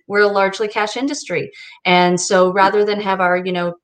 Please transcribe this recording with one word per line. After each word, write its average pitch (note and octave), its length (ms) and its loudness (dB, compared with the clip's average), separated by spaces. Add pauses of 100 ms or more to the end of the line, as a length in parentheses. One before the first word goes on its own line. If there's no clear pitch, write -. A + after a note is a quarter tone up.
We're G3+ 140 2
a G#3 40 6
largely G3+ 400 0
cash G#3+ 300 -4
industry. A#3+ 560 -6 (320)
And F3+ 360 2
so F#3 320 2
rather G3+ 320 2
than G#3 160 -2
have F#3+ 200 -2
our, F3+ 160 2
you F3+ 160 -4
know, F3 320 -4